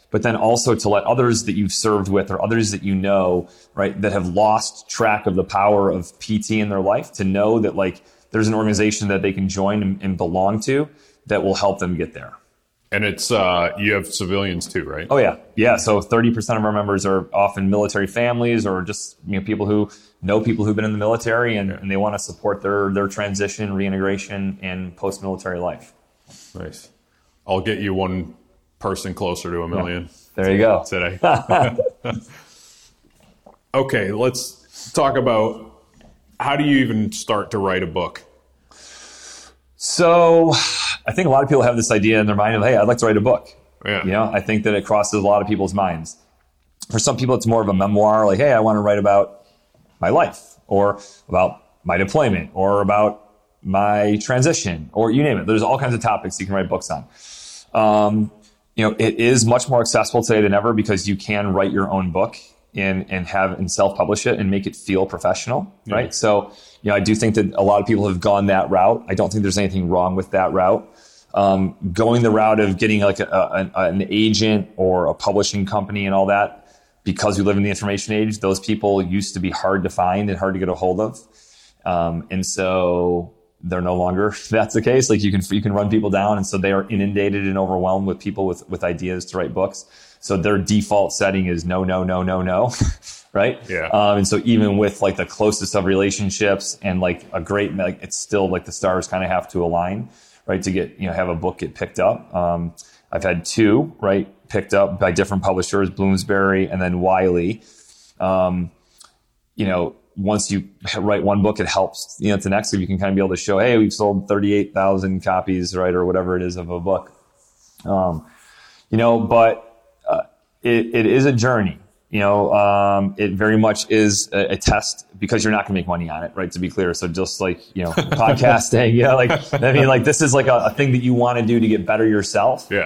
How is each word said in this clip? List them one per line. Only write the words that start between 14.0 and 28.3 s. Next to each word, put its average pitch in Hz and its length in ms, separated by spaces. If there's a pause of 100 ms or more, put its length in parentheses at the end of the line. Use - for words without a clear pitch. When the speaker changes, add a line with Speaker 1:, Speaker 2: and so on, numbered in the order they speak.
Speaker 2:
civilians 95 540
too, 92 160
right? 73 260
Speaker 1:
Oh, 139 80
yeah. 107 200 (180)
Yeah. 117 220
So 107 240
thirty 117 300
percent 113 280
of 107 60
our 107 60
members 101 320
are 95 300
often 98 380
military 104 340
families 117 640
or 92 160
just, - 420
you 95 140
know, 98 60
people 107 200
who 104 240 (320)
know 104 200
people 110 240
who've 107 100
been 107 100
in 107 60
the 104 60
military 113 600
and, 98 120
Speaker 2:
Yeah. 92 80
Speaker 1:
and 98 120
they 98 80
wanna 104 220
support 98 420
their, 101 300
their 98 160
transition, 101 680
reintegration, 98 880
and 92 360
post-military 95 640
life. - 340 (600)
Speaker 2:
Nice. 85 360 (580)
I'll 95 140
get 104 180
you 101 140
one 92 420 (440)